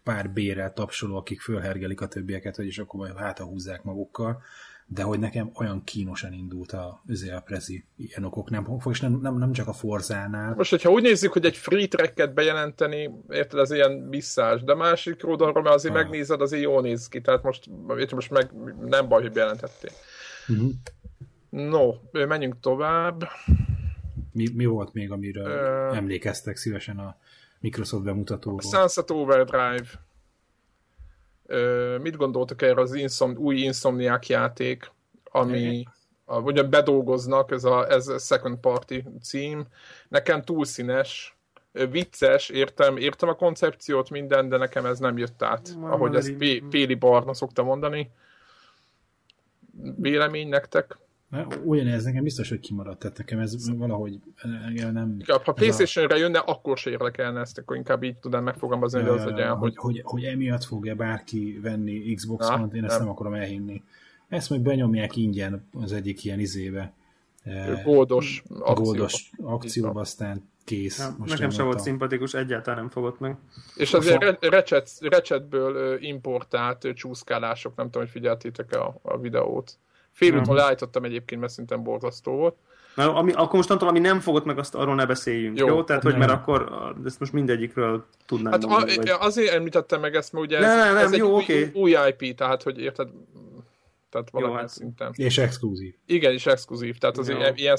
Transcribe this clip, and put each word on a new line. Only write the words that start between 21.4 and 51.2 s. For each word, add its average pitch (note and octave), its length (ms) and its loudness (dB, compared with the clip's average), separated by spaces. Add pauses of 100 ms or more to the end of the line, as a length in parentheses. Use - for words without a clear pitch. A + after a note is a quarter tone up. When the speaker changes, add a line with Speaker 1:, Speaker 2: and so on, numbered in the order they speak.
Speaker 2:
No, C3+ 240 6 (160)
ö, D3 160 0
menjünk C#3+ 340 -2
tovább. D#3+ 680 0 (1040)
Speaker 1:
Mi, A2+ 220 0
mi A#2+ 100 0
volt A2 280 -2
még, G2+ 180 -8
amiről G2+ 400 -8
Speaker 2:
Ö, C3+ 440 -2
Speaker 1:
emlékeztek G2 600 -4
szívesen G2+ 420 -8
a G2 180 -14 (440)
Microsoft G#2+ 440 -6
bemutatóról? G2+ 560 -6
Speaker 2:
Sunset E3+ 500 2
Overdrive. C3 760 2 (1600)
Ö, B2 560 0
mit D#3+ 140 -6
gondoltak B2+ 460 -2
erre B2+ 180 6
az B2+ 140 0
Insom-, C3 420 -2
új C#3 200 0
Insomniac B2 720 0
játék, B2 640 -2 (400)
ami B2 280 2
Speaker 1:
Igen. A#2+ 340 -4 (320)
Speaker 2:
a, A#2+ 160 -4
ugyan C#3 300 2
bedolgoznak, C3+ 800 4
ez B2 140 -2
a, B2+ 260 4
ez C3 180 4
a B2+ 100 -4
second B2 400 0
party B2+ 360 0 (280)
cím. D3 440 -8 (420)
Nekem C#3+ 340 2
túl D#3 220 -2
színes, B2+ 720 -4 (360)
ö, C3 160 0
vicces, C#3 600 2
értem, C3+ 480 2
értem C#3 320 0
a D#3+ 60 2
koncepciót, D#3 760 0
minden, C#3 380 2
de C3 80 2
nekem B2+ 300 -2
ez B2 120 -2
nem B2 200 0
jött A#2 240 -6
át, A#2 260 -2 (100)
Speaker 3:
Van D#3+ 120 -8
Speaker 2:
ahogy B2 240 2
ezt C3 140 2
Speaker 3:
valami C#3 300 0
Speaker 2:
P-, C#3 120 -10
Péli C#3 240 2
Barna B2 400 4
szokta B2+ 280 -2
mondani. C#3+ 480 -2 (1900)
Vélemény D3+ 520 0
nektek? - 500 0 (300)